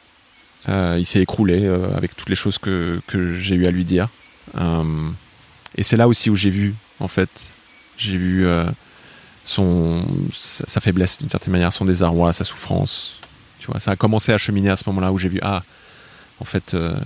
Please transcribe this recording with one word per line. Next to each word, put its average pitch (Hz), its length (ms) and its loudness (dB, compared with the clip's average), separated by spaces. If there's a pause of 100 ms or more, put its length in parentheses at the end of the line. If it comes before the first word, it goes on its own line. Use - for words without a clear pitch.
(680)
Euh, 92 320 0
il 90 60 0
s'est 98 160 2
écroulé, 92 440 2
euh, 92 300 0
avec 92 220 -4
toutes - 120 -10
les 98 60 0
choses 98 220 -2
que, 87 500 -2
que 90 300 -2
j'ai 95 180 -2
eu 90 120 4
à 87 40 4
lui 90 140 0
dire. 90 240 2 (480)
Euh, 80 500 0 (680)
et - 80 -2
c'est 113 140 0
là 117 100 6
aussi 113 240 2
où 104 40 4
j'ai 98 140 2
vu, 101 240 0 (260)
en 98 80 -4
fait, 95 220 0 (680)
j'ai 95 200 -4
vu, 90 300 2
euh, 85 180 2 (800)
son, 87 580 2 (300)
sa, - 340 -10
sa - 140 -2
faiblesse 90 380 0
d'une - 100 -8
certaine - 220 -4
manière, 87 200 2
son - 140 -2
désarroi, 85 480 4
sa - 100 -4
souffrance. - 760 -4 (400)
Tu - 80 -18
vois, 107 120 -6
ça 104 120 -2
a 95 40 0
commencé 110 380 2
à 107 60 4
cheminer 101 320 0
à 95 40 2
ce - 120 -4
moment-là 95 240 0
où 95 80 2
j'ai 90 100 0
vu, 92 140 -4
ah, 92 200 -2 (760)
en - 60 -12
fait, - 280 -4
euh, 85 320 -2